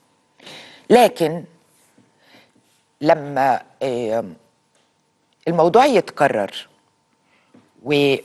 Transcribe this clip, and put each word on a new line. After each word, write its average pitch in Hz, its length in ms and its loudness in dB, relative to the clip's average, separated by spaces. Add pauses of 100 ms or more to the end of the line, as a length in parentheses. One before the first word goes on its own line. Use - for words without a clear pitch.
(880)
لكن 175 540 2 (1600)
لما، 143 600 0 (200)
إيه، 120 420 -4 (1200)
الموضوع 175 380 4
يتكرر، 139 840 -2 (1160)
و-، 143 420 0